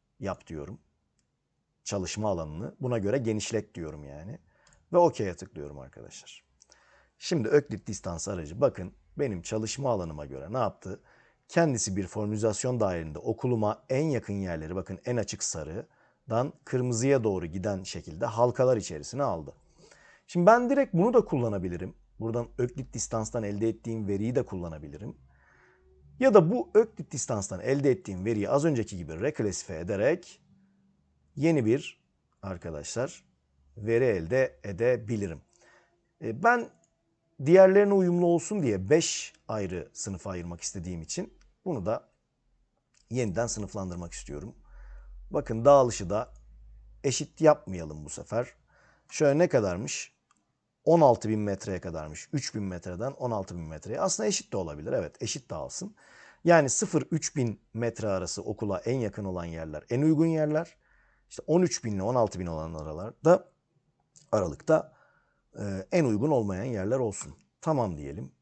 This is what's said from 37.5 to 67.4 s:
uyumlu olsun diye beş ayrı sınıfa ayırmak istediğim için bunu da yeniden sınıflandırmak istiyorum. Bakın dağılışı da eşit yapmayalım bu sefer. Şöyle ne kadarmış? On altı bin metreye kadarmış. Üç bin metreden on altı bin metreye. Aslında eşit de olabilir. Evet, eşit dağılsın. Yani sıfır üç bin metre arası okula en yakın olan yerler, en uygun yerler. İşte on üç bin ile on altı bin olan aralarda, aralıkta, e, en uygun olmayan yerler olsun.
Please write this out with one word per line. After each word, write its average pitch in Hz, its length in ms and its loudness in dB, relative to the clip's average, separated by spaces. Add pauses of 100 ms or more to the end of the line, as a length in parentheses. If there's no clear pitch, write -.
uyumlu 175 320 4
olsun 170 360 2
diye 101 280 0
beş - 420 4 (160)
ayrı 92 440 -4
sınıfa 98 380 -10
ayırmak 87 300 -8
istediğim 87 420 -8
için - 360 -10 (260)
bunu 131 220 -4
da 110 220 -2 (1040)
yeniden 117 360 0
sınıflandırmak 92 640 -8
istiyorum. 73 420 -12 (760)
Bakın 117 340 -2
dağılışı 127 460 8
da 110 220 -2 (720)
eşit 143 360 -2
yapmayalım 85 640 2
bu 73 40 -14
sefer. - 460 -6 (560)
Şöyle 143 280 4
ne 170 100 6
kadarmış? 104 680 -2 (720)
On 165 160 6
altı 120 280 6
bin 107 120 2
metreye 98 400 -2
kadarmış. 78 520 -10
Üç 139 220 -4
bin 110 80 -6
metreden 92 500 -6
on 127 180 -6
altı 95 260 -4
bin 82 80 -8
metreye. 78 360 -8
Aslında 202 260 -2
eşit - 260 -4
de 113 40 -4
olabilir. 80 360 -6
Evet, 101 300 -4
eşit - 280 -8
dağılsın. 82 460 -10 (480)
Yani 160 260 6
sıfır - 320 0
üç - 340 -4
bin 120 240 -2 (140)
metre 113 340 -4
arası 95 340 -4
okula 101 360 -4
en 127 200 -2
yakın 107 260 -4
olan 90 200 -6
yerler, 80 460 -10
en 123 120 2
uygun 160 240 4
yerler. 156 500 0 (540)
İşte - 160 -14
on 170 160 4
üç - 220 0
bin 113 80 -2
ile 98 100 -2
on 117 120 0
altı 110 240 2
bin 90 80 -4
olan 80 280 -6
aralarda, 90 760 2 (840)
aralıkta, 98 600 2 (640)
e, 98 340 -6
en 170 120 4
uygun 120 260 2
olmayan 104 340 0
yerler 117 340 -2
olsun. 101 380 -6 (240)